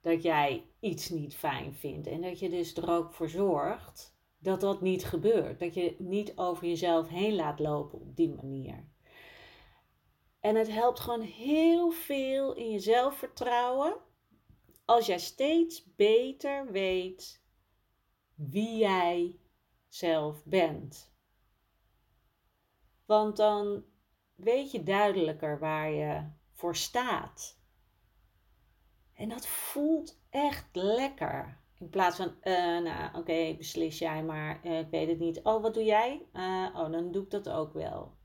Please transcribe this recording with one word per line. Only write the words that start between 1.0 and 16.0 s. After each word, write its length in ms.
niet 280
fijn 380
vindt 320
en 140
dat 180
je 100
dus 280
er 140
ook 220
voor 160
zorgt 880
dat 220
dat 200
niet 240
gebeurt. 540
Dat 160
je 240
niet 400
over 280
jezelf 420
heen 260
laat 240
lopen 420
op 160
die 180
manier. 560
En 140
het 120
helpt 320
gewoon 200
heel 680
veel 640
in 160
je 80
zelfvertrouwen 1160
als 220
jij 120
steeds 760
beter 800